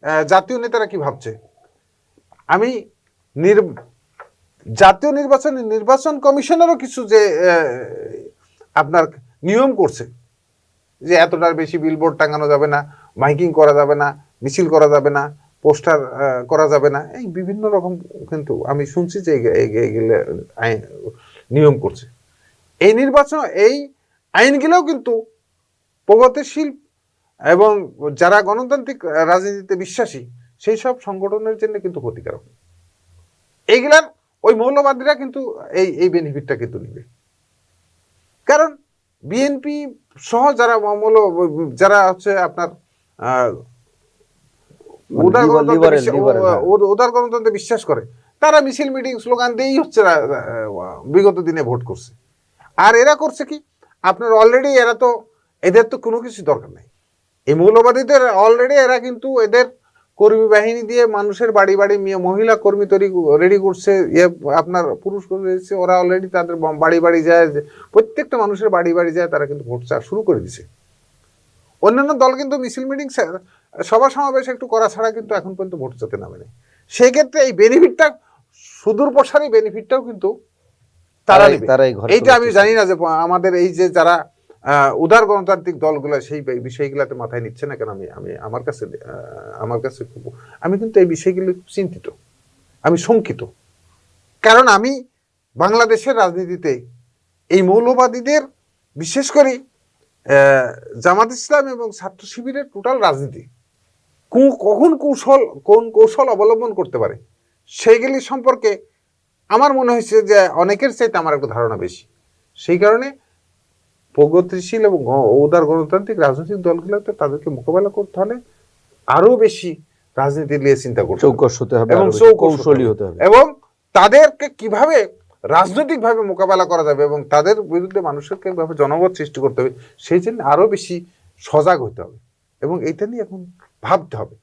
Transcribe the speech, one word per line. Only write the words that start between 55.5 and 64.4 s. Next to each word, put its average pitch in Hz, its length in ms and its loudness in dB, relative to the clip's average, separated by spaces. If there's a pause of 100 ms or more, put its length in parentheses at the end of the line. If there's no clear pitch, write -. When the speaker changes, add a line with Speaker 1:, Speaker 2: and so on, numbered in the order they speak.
Speaker 1:
এদের 196 220 4
তো 226 140 -8
কোনো 226 220 -6
কিছু 233 220 -16
দরকার 143 280 -4
নাই। - 140 -20 (640)
এই 139 80 2
মৌলবাদীদের 233 640 4
already 240 520 2
এরা 254 260 4
কিন্তু 254 420 -4
এদের 226 260 2 (500)
কর্মী 220 320 4
বাহিনী 220 340 2
দিয়ে 233 240 0
মানুষের 208 460 -2
বাড়ি 196 240 4
বাড়ি 202 220 2
মিয়া-, 196 220 -4
মহিলা 202 360 0
কর্মী 202 300 0
তৈরি 196 220 2
ক-, 165 280 0
রেডি 185 220 4
করছে, 190 400 0
ইয়ে, 170 560 0